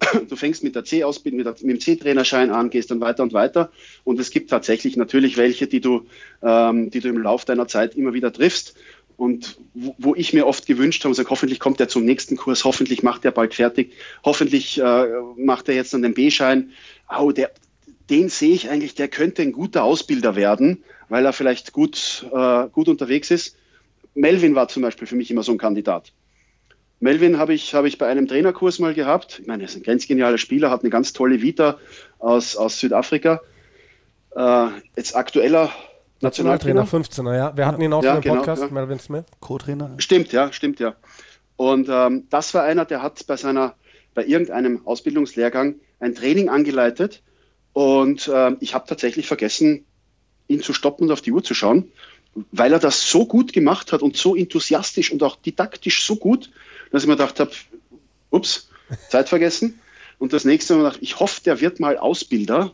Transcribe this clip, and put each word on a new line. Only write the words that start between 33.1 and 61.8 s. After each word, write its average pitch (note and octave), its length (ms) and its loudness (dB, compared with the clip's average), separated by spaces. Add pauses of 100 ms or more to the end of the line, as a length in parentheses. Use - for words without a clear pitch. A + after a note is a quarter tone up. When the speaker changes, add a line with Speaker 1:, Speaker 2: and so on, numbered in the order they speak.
Speaker 1:
Äh, B2 340 2 (280)
jetzt - 180 -8
aktueller D3 560 2 (520)
Speaker 2:
Nationaltrainer, - 0 -
Speaker 1:
Nationaltrainer. C3+ 640 0
Speaker 2:
fünfzehner, C3+ 500 -4
ja. C#3+ 180 -2
Wir C#3+ 120 0
hatten D3+ 160 -2
ihn D#3 100 0
auch D3+ 100 2
Speaker 1:
Ja, C3+ 100 2
Speaker 2:
schon D3+ 40 2
im D3 60 -2
Speaker 1:
genau, C#3 140 0
Speaker 2:
Podcast, C#3 260 -2
Speaker 1:
ja. C#3 80 -4
Speaker 2:
Melvin C3+ 280 -6
Smith. D3+ 260 -10 (160)
Speaker 3:
Co-Trainer. C#3+ 580 -10
Speaker 1:
Stimmt, F3+ 340 2
ja, C3+ 180 2
stimmt, C#3+ 300 -6
ja. A2+ 160 -4 (600)
Und, C3 340 2
ähm, B2+ 400 2
das D3+ 240 -2
war F3 80 4
einer, D#3+ 240 0
der C3 160 -6
hat - 240 -10
bei C#3 100 -4
seiner, C3+ 380 -2 (400)
bei A2+ 100 -2
irgendeinem B2+ 640 0
Ausbildungslehrgang C3 880 -2 (260)
ein A#2+ 140 -4
Training D3 340 0
angeleitet C#3 760 0 (520)
und, C#3 580 2
ähm, C3 280 2
ich B2+ 120 -8
habe - 160 -6
tatsächlich - 380 -4
vergessen, D3 580 0 (640)
ihn D3 140 0
zu C#3+ 100 -6
stoppen C#3+ 360 -2
und D3+ 40 2
auf C#3 80 -2
die A#2 120 -4
Uhr F3 120 0
zu - 80 -6
schauen, A#2+ 400 2 (600)
weil B2 200 4
er E3 60 4
das D3+ 320 0
so A3 160 4
gut B3 260 2
gemacht E3 400 2
hat D3+ 80 0
und C#3+ 160 0
so F#3 180 2
enthusiastisch E3+ 800 -2
und D3 100 0
auch C#3 140 0
didaktisch - 680 -4
so G#3+ 100 -2
gut, A#3 340 0 (420)
dass C#3 100 0
ich D3 60 2
mir D3+ 80 4
gedacht C#3 240 -2
hab, D3 100 0 (800)
„Ups, - 380 -2 (420)
Zeit B2+ 180 2
vergessen.“ E3+ 520 0 (380)
Und C3 140 -4
das D3 120 0
nächste D#3 320 4
Mal D3+ 80 4
dachte C#3 180 -2
ich, - 80 -10
„Ich - 100 -10
hoffe, G3 240 -2
der C3 160 0
wird E3+ 200 -2